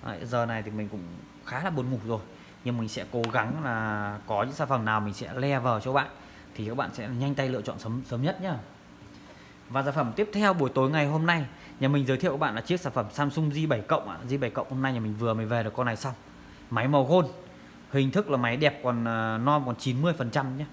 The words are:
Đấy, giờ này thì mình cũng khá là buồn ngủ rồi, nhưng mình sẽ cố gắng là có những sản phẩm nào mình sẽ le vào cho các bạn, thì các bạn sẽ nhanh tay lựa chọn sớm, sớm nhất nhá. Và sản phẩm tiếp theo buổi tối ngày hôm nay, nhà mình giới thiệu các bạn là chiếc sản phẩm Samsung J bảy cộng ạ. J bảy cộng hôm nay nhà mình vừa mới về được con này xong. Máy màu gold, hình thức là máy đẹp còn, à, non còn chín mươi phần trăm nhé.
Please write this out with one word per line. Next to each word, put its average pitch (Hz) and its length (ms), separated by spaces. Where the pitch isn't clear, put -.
Đấy, 107 180
giờ 120 220
này 113 180
thì 104 80
mình 107 180
cũng 104 120
khá 131 180
là 190 60
buồn 131 220
ngủ 120 160
rồi, 113 120
nhưng 120 140
mình 110 100
sẽ - 240
cố 120 100
gắng 127 300
là 107 540
có 107 160
những 135 100
sản 147 140
phẩm 120 180
nào 107 160
mình 104 120
sẽ 92 200
le 135 260
vào 120 200
cho 127 120
các 139 40
bạn, 135 120
thì 107 120
các 120 100
bạn 113 160
sẽ 117 160
nhanh 139 160
tay 135 140
lựa 123 120
chọn 113 180
sớm, 117 260
sớm 123 160
nhất 170 200
nhá. 185 120
Và 131 140
sản 139 100
phẩm 131 220
tiếp 208 180
theo 202 200
buổi 139 160
tối 135 200
ngày 151 180
hôm 156 180
nay, 165 200
nhà 135 80
mình 139 180
giới 131 120
thiệu 175 140
các 139 80
bạn 131 160
là 117 60
chiếc 175 180
sản 135 140
phẩm 113 180
Samsung 147 380
J 156 180
bảy 120 140
cộng - 280
ạ. 175 80
J 139 100
bảy 123 100
cộng - 200
hôm 131 120
nay 135 120
nhà 120 60
mình 107 140
vừa 113 200
mới 110 120
về 117 180
được 107 120
con 127 100
này 117 100
xong. 131 180
Máy 117 180
màu 143 160
gold, 156 240
hình 135 200
thức 196 180
là 135 80
máy 120 200
đẹp 143 260
còn, 117 240
à, 113 300
non 143 280
còn 120 100
chín 131 260
mươi 170 160
phần 120 120
trăm 135 280
nhé. 147 160